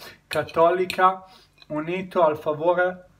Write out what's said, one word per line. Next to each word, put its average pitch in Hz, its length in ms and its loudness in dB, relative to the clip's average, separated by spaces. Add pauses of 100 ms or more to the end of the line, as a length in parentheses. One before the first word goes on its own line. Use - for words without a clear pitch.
(260)
cattolica, 180 1000 0 (440)
unito 175 540 -2
al 151 160 4
favore 175 680 -2 (120)